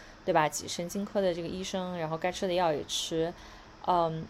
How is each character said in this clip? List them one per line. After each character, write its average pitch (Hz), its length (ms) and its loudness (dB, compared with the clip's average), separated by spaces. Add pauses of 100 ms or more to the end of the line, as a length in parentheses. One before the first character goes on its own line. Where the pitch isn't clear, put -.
(240)
对 185 80 2
吧？ 156 160 6
神 - 400 -4
经 202 160 -4
科 208 160 0
的 185 140 4
这 175 80 -4
个 165 60 -6
医 185 160 -6
生， 180 340 -4
然 160 100 -2
后 160 80 -2
该 180 140 0
吃 196 160 -2
的 175 80 0
药 175 180 4
也 165 120 -2
吃。 165 500 -2 (540)
嗯， 165 420 2